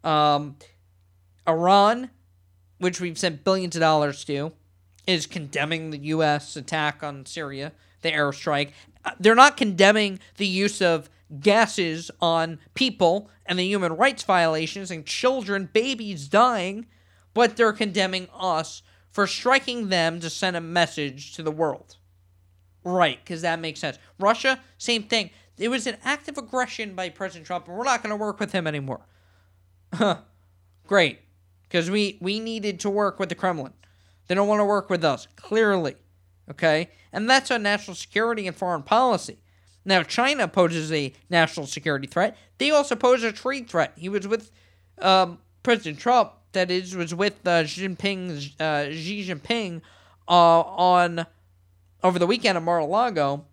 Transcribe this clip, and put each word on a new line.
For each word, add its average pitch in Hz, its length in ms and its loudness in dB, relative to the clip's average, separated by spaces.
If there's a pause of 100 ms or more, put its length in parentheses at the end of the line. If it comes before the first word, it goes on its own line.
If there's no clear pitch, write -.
Um, 151 500 2 (880)
Iran, 202 640 4 (680)
which 180 240 -4
we've 170 180 -8
sent 160 240 -4
billions 185 320 0
of 165 60 -2
dollars 151 440 2
to, 147 280 -4 (520)
is 170 220 0
condemning 156 640 -6
the 147 60 -10
U 156 260 0
S 147 320 0
attack 151 480 -4
on 139 220 -12
Syria, 143 480 -10 (280)
the 165 100 0
airstrike. 143 600 0 (320)
Uh, - 160 -6
they're 214 160 6
not 285 220 8
condemning 202 600 2 (180)
the 202 100 -2
use 196 340 -2
of 165 280 0 (320)
gases 190 680 2 (120)
on 165 380 0 (140)
people 208 560 0 (160)
and 180 140 -4
the 180 60 -2
human 185 280 -2
rights 240 300 0
violations 170 680 0
and 160 160 -10
children, 202 640 -2
babies 220 560 -4
dying, 208 600 2 (460)
but 226 220 4
they're 220 180 2
condemning 190 600 -2
us 165 480 -4 (300)
for 202 160 0
striking 247 640 -2
them 170 300 0
to 165 100 -8
send 185 260 -4
a 165 60 -4
message 160 720 -4
to 165 100 -14
the 156 80 -4
world. 151 460 -4 (840)
Right, 175 420 0
'cause 160 160 -8
that 165 180 -2
makes 160 200 -8
sense. 143 180 -6 (220)
Russia, 233 400 2 (180)
same 233 260 -2
thing. 214 260 -2 (280)
It 220 120 -4
was 254 160 -4
an 233 180 -6
act 285 260 -4
of 294 80 -12
aggression 233 580 -6
by 185 140 -6
President 175 360 -12
Trump, 175 220 -8
and 175 100 -12
we're 233 60 -8
not 247 180 0
gonna 214 140 -6
work 208 240 -6
with 208 120 -6
him 180 140 -2
anymore. 139 400 -6 (840)
<laughs> 196 320 -2 (640)
Great, 175 340 2 (480)
'cause 175 220 -2
we, 202 300 -2
we 202 180 -4
needed 214 400 -6
to 208 100 -4
work 196 300 -2
with 185 100 -4
the 175 60 -6
Kremlin. 160 380 -4 (540)
They 180 80 -2
don't 202 120 2
wanna 208 180 2
work 202 240 0
with 175 140 0
us, 139 320 0
clearly. 202 600 0 (540)
Okay? 160 420 0 (200)
And 214 180 -4
that's 262 200 4
on 233 140 0
national 202 320 -2
security 220 520 -2
and 165 80 -8
foreign 175 280 -4
policy. 226 560 2 (440)
Now, 190 180 4
China 247 460 0
poses 165 440 0
a 147 220 -2 (160)
national 160 380 0
security 143 400 -4
threat. 214 280 0 (220)
They 285 140 0
also 285 240 2
pose 247 280 2
a 220 80 -2
trade 254 380 -8
threat. 160 260 -2
He 175 140 -10
was 202 180 -4
with, 220 240 -4 (480)
um, 185 400 4 (220)
President 226 380 -2
Trump, 240 340 2 (200)
that 180 180 0
is, 185 240 -4
was 170 180 -6
with, 202 340 -4
uh, 170 180 4
Xi 180 220 -8
Jinping, 180 720 -6
uh, 147 320 -2
Xi 180 360 -8
Jinping, 180 540 -6 (460)
uh, 175 40 0
on, 175 960 4 (760)
over 180 140 4
the 175 80 4
weekend 214 320 2
in 165 60 -4
Mar-a-Lago 165 880 0